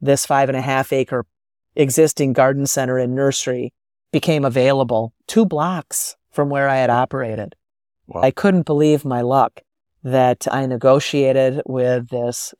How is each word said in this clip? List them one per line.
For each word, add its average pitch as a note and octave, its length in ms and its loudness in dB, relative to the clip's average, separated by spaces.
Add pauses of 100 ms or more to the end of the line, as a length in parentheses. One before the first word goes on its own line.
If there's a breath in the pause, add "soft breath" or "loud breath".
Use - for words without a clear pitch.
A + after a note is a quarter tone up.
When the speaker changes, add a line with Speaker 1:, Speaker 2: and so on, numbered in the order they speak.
Speaker 1:
this C#3 240 2
five C#3 240 0
and C3+ 80 -4
a B2+ 60 -6
half C3+ 300 -2
acre C3 340 -2 (480)
existing D3 580 2
garden C#3 340 2
center B2+ 300 -2
and B2+ 200 -2
nursery B2+ 560 -2 (400)
became D3+ 320 0
available B2+ 680 0 (140)
two A3+ 180 2
blocks E3 720 -4 (140)
from C#3+ 180 -2
where C#3 200 0
I C3+ 80 2
had B2+ 140 2
operated. A#2+ 640 -4 (500)
Speaker 2:
Wow. - 160 -6
Speaker 1:
I C3+ 80 4
couldn't F#3 360 0
believe D3+ 380 2
my B2 180 -4
luck B2 400 0 (420)
that B2+ 460 2
I C3+ 160 -2
negotiated C3 960 2
with B2 460 -2
this A#2+ 480 -6